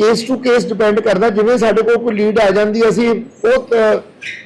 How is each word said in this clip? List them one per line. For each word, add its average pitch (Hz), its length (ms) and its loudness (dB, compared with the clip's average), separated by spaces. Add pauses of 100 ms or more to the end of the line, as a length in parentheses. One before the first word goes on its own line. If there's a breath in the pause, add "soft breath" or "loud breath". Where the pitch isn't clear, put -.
case 220 180 2
to 262 160 -4
case 240 380 0
depend 214 280 0
ਕਰਦਾ। 214 280 0
ਜਿਵੇਂ 214 280 0
ਸਾਡੇ 214 240 0
ਕੋਲ 226 160 0
ਕੋਈ 233 180 -4
ਲੀਡ 208 240 0
ਆ 208 100 4
ਜਾਂਦੀ 214 340 0
ਹੈ, 226 60 4
ਅਸੀਂ 233 240 0
ਬਹੁਤ, 240 600 -2
ਅ, 214 260 2 (460 loud breath)